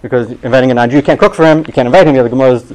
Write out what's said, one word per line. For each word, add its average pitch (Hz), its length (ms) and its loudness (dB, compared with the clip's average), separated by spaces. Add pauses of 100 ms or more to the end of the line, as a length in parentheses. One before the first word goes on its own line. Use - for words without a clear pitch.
because 120 280 -4
inviting 127 400 -2
a 127 40 0
non-Jew, 120 220 0
you 147 60 2
can't 151 160 -2
cook - 160 0
for 165 100 0
him, 160 140 4
you 156 140 -8
can't 127 140 -2
invite 156 200 4
him. 147 80 2
You 131 80 2
have 117 80 -2
the 123 60 -4
Gemara's 127 260 0 (120)